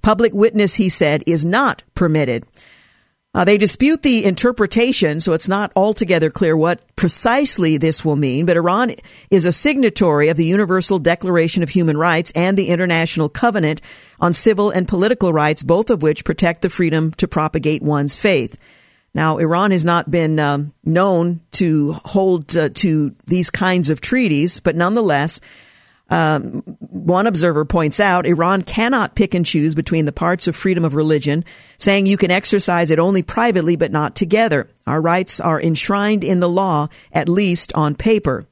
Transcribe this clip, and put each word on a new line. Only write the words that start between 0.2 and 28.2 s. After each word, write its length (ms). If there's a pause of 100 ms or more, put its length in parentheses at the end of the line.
witness, 420
he 140
said, 360
is 200
not 360 (140)
permitted. 500 (880)
Uh, 120
they 120
dispute 440
the 240
interpretation, 960
so 100
it's 160
not 260
altogether 560
clear 280
what 240 (160)
precisely 800
this 260
will 140
mean, 280
but 120
Iran 360 (360)
is 160
a 80
signatory 760
of 80
the 80
Universal 560
Declaration 640
of 60
Human 260
Rights 400
and 220
the 100
International 600
Covenant 500 (400)
on 140
Civil 380
and 180
Political 420
Rights, 320
both 260
of 120
which 240
protect 380
the 60
freedom 440
to 160
propagate 520
one's 360
faith. 400 (560)
Now, 260
Iran 320
has 120
not 260
been, 300
um, 340 (120)
known 560 (120)
to 400 (120)
hold, 500
uh, 200
to 380 (140)
these 220
kinds 400
of 100
treaties, 600
but 120
nonetheless, 680 (680)
um, 540 (160)
one 480
observer 380
points 340
out, 260